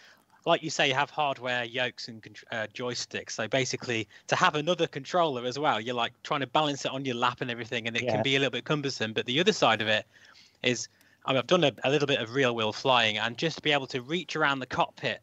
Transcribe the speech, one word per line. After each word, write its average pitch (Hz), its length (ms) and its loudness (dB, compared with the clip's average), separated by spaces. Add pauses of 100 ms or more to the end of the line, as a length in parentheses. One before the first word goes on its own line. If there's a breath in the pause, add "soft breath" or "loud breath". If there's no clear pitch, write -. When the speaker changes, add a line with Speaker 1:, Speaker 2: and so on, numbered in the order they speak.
(440 soft breath)
Speaker 1:
like 165 180 2
you 160 80 -6
say, 147 200 2
have 135 200 0
hardware 127 540 -2
yokes 120 420 -4
and 113 160 -16
contr-, - 300 -20
uh, 113 200 -4
joysticks. 123 600 -6
So 110 160 -4
basically, 123 580 -2 (220 soft breath)
to 139 80 2
have 170 180 4
another 160 320 0
controller 143 580 -2
as 123 140 -4
well, 143 220 2
you're, 123 160 -4
like, 117 160 -2 (100)
trying 151 180 -2
to 131 60 0
balance 147 380 0
it 131 80 -2
on 135 120 -6
your 127 120 -2
lap 123 240 0
and 127 100 -4
everything, 117 380 -6
and 117 80 -4
it 117 80 -2
Speaker 2:
Yeah. 117 100 2
Speaker 1:
can 107 80 2
be 135 140 2
a - 20 2
little 135 140 2
bit 120 120 -6
cumbersome. 139 480 -2
But 110 140 -2
the 123 140 0
other 190 120 4
side 113 300 4
of 107 60 0
it 107 180 2 (560 soft breath)
is, 120 240 0 (380)
I - 80 -4
mean, 131 60 4
I've 120 80 0
done 180 180 6
a, 135 80 4 (120)
a 131 60 2
little 143 160 2
bit 139 140 2
of 113 140 -6
real 127 200 4
world 110 220 0
flying, 117 420 4
and 117 200 -2
just 165 180 -2
to - 60 -14
be 151 100 2
able 139 160 0
to 127 140 -6
reach 156 340 -6
around 143 220 2
the 131 80 -6
cockpit - 560 -4